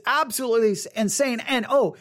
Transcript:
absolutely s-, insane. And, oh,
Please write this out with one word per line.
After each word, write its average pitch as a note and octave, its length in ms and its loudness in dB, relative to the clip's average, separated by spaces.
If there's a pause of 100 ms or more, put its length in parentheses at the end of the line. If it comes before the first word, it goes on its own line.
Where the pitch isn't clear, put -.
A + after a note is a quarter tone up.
absolutely A#3+ 680 0
s-, - 140 -4 (100)
insane. A#3 460 0
And, B3 280 -2
oh, B3+ 320 2